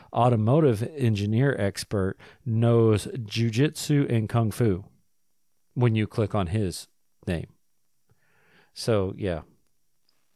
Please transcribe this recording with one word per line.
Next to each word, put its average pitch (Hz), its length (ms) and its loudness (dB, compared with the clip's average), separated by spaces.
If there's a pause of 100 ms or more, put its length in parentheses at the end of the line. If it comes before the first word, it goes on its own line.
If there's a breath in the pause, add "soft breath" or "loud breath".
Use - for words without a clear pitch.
(120 loud breath)
automotive 120 680 4 (140)
engineer 110 600 0
expert, 98 600 -4 (280 loud breath)
knows 113 600 2
jujitsu 120 1040 -2
and 110 160 0
kung 113 220 0
fu 98 340 0 (880)
when 123 200 2
you 107 140 0
click 107 260 -2
on 98 140 0
his 95 400 -4 (400)
name. 85 180 -4 (1300 soft breath)
So, 101 440 -2
yeah. 87 260 -4 (920)